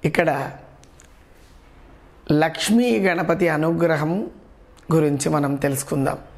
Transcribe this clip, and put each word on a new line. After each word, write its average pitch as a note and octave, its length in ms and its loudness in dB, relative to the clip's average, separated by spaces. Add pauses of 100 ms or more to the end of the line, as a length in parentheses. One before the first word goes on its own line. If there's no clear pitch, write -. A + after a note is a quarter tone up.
ఇక్కడ E3+ 240 2 (2250)
లక్ష్మీ G#3+ 460 0 (100)
గణపతి F3+ 500 0
అనుగ్రహం D#3+ 640 0 (760)
గురించి D3+ 380 2
మనం C#3+ 260 0
తెలుసుకుందాం. C3+ 640 -2 (180)